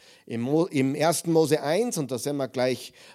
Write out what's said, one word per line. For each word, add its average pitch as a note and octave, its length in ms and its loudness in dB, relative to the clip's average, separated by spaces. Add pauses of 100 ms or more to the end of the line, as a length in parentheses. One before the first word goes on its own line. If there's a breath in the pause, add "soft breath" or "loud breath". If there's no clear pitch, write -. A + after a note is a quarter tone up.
(240 loud breath)
Im A#2 160 -6
Mo-, D3+ 280 2
im C3+ 260 0
ersten E3 380 0
Mose D#3 300 4
eins, F#3 360 -2
und C3 120 -6
da C3 60 -4
sind C#3+ 220 -4
wir C3+ 100 -4
gleich, B2+ 460 -2 (200 loud breath)